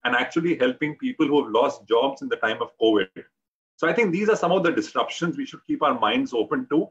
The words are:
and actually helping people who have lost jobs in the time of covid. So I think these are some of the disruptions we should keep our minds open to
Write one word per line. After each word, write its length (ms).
and 100
actually 420
helping 380
people 320
who 160
have 80
lost 360
jobs 340
in 80
the 80
time 240
of 100
covid. 280
So 120
I 60
think 200
these 160
are 80
some 160
of 100
the 80
disruptions 640
we 80
should 220
keep 160
our 160
minds 340
open 360
to 220